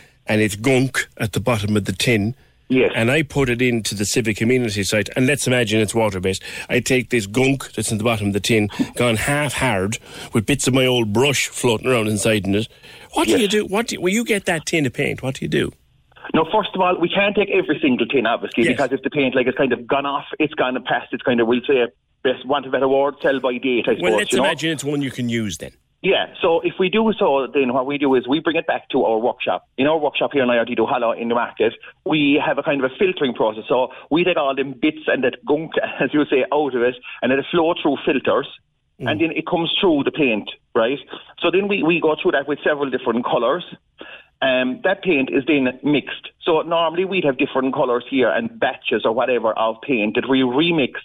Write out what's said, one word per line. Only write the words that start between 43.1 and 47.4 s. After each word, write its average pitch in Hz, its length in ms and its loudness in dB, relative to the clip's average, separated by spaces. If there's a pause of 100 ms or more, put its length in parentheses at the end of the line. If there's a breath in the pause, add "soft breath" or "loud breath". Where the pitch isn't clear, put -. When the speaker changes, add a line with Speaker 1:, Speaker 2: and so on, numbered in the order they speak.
Speaker 2:
colours. 160 380 0 (800 loud breath)
Um, 127 420 0
that 190 200 0
paint 143 280 2
is 139 140 2
then 135 380 2
mixed. - 460 -2 (120)
So 160 200 2
normally 165 440 0
we'd 185 180 -2
have 135 140 0
different 131 380 -2